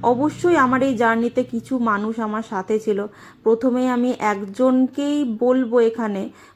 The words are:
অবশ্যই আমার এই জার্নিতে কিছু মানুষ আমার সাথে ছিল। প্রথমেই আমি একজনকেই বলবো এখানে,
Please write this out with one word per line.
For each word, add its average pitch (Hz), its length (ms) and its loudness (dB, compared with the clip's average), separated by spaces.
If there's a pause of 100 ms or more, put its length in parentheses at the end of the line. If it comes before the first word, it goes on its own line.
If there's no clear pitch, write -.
অবশ্যই 294 520 2
আমার 262 280 2
এই 269 140 0
জার্নিতে 233 460 0
কিছু 247 360 -6
মানুষ 220 400 -2
আমার 214 300 -4
সাথে 208 300 -2
ছিল। 208 280 -2 (360)
প্রথমেই 247 440 2
আমি 247 320 0
একজনকেই 254 1200 0
বলবো 247 400 2
এখানে, 226 500 0 (260)